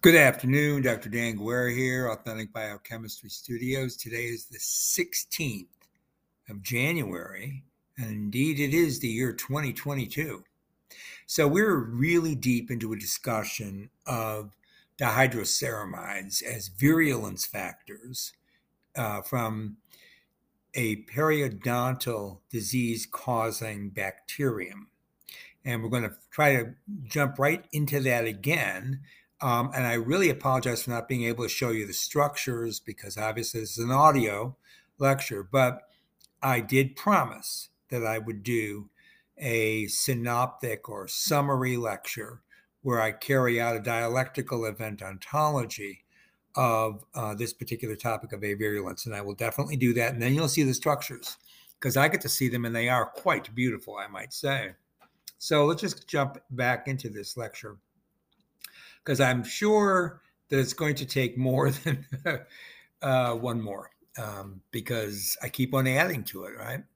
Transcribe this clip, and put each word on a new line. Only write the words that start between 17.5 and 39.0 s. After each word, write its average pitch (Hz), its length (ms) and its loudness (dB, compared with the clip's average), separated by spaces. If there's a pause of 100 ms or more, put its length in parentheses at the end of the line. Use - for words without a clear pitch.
uh, 104 260 -2
from 110 540 -2 (1000)
a 107 300 -2
periodontal 123 1400 0 (100)
disease-causing 113 1400 -2
bacterium. 101 1000 -4 (760)
And 120 160 -2
we're 113 100 -4
gonna 117 260 -2 (160)
try 143 240 6
to 117 180 -2 (300)
jump 139 340 0
right 147 320 2
into 147 300 0
that 120 240 2
again. 113 760 -2 (420)
Um, 123 300 2
and 131 100 2
I 120 100 2
really 147 360 4
apologize 127 540 0
for 120 60 -4
not 117 180 -4
being 123 160 0
able 117 180 -2
to 110 80 -2
show 123 200 0
you 110 140 0
the 98 80 -10
structures 120 840 -2
because 101 400 -12
obviously 110 400 -4
this 110 180 -6
is 117 80 -2
an 120 60 0
audio 131 640 6 (440)
lecture, 135 420 2
but 127 460 2 (520)
I 131 200 2
did 131 340 4
promise - 760 0 (180)
that 117 180 -2
I 110 120 0
would 110 260 -8
do 107 440 -2 (480)